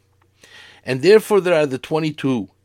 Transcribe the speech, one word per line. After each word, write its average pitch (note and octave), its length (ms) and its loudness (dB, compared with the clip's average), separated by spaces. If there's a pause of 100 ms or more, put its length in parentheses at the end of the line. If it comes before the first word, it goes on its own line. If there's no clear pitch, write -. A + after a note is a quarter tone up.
(840)
And B2+ 180 -6
therefore G3+ 400 4
there F3+ 140 0
are D3+ 120 0
the C3 100 -6
twenty-two D3 720 -4 (160)